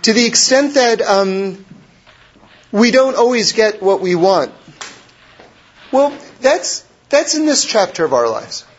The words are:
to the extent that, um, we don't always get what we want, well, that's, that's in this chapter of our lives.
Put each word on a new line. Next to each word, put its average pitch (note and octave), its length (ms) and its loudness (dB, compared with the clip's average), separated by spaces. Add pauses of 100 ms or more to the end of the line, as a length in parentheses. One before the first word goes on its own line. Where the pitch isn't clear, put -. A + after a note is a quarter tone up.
to A3 120 0
the A#3 120 2
extent C4+ 480 0
that, A#3+ 300 0
um, G3 600 -2 (1080)
we A3+ 180 2
don't C4 260 2
always A#3+ 360 0
get G#3+ 320 0
what F#3+ 180 2
we F3+ 140 -2
want, E3+ 360 2 (1400)
well, C#4 260 0 (240)
that's, - 420 -2 (240)
that's D#4 280 0
in D4+ 100 -2
this D4 180 0
chapter F3+ 400 -2
of C#3+ 80 -2
our A#2+ 160 0
lives. G#2+ 380 -8 (140)